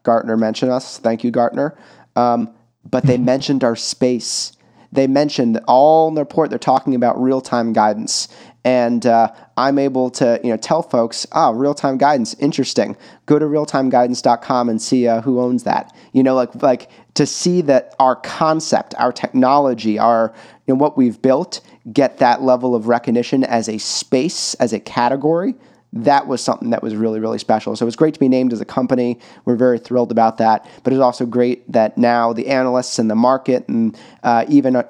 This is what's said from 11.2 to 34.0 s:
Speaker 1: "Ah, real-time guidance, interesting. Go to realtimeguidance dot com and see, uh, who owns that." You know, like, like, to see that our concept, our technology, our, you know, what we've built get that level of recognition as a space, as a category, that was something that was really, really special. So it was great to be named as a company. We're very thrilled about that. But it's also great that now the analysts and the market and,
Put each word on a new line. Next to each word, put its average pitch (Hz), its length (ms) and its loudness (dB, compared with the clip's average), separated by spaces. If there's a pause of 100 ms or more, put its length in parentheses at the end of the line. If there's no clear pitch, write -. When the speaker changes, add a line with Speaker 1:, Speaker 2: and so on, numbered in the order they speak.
Speaker 1:
"Ah, 156 200 2
real-time 135 460 -2
guidance, 139 380 0
interesting. 123 640 -2 (280)
Go 147 140 4
to 156 60 0
realtimeguidance 135 760 0
dot 120 200 2
com 123 260 -2
and 110 140 -2
see, 123 260 0
uh, 113 140 0
who 123 180 -2
owns 123 240 -2
that." - 300 -4 (180)
You 131 120 2
know, 131 120 2
like, 123 260 -2
like, 127 280 0 (240)
to 147 120 0
see 180 360 -2
that 135 380 0
our 131 180 4
concept, 156 840 -2
our 123 120 2
technology, 127 840 0
our, 113 360 2 (340)
you 135 60 2
know, 131 60 0
what 151 180 0
we've 120 240 0
built 135 400 0 (320)
get 131 240 0
that 123 240 2
level 127 340 2
of 110 120 -2
recognition 120 560 0
as 113 260 -2
a 107 80 -6
space, - 760 -4
as 113 180 -2
a 101 60 -4
category, 151 760 -2 (360)
that 139 360 2
was 127 120 -2
something - 300 -4
that 117 140 -2
was 107 120 -6
really, 110 240 -2
really 110 200 -4
special. 110 360 -2
So 120 80 -4
it 117 40 0
was 113 80 -4
great 156 180 2
to - 60 -12
be 135 100 2
named 127 240 2
as 107 80 -6
a - 40 -8
company. 123 520 -4 (280)
We're 123 100 0
very 123 240 2
thrilled 120 320 -2
about 113 260 2
that. 110 300 0 (160)
But 127 100 0
it's 135 80 2
also 123 240 0
great 123 460 -2
that 110 260 0
now 120 340 2
the 117 160 -6
analysts 127 520 -2
and 110 100 0
the 107 60 0
market 127 520 0
and, 113 300 -4 (240)